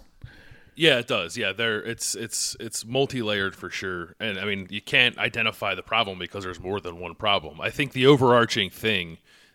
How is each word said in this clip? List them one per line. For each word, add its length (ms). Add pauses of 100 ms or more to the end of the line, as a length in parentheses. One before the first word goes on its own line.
(760)
Yeah, 240
it 100
does. 280
Yeah, 160
there, 300
it's, 320
it's, 440
it's 280
multi-layered 680
for 140
sure. 500
And, 200
I 80
mean, 240
you 100
can't 380
identify 560
the 80
problem 360
because 240
there's 160
more 220
than 180
one 160
problem. 460
I 80
think 240
the 140
overarching 640
thing 480 (360)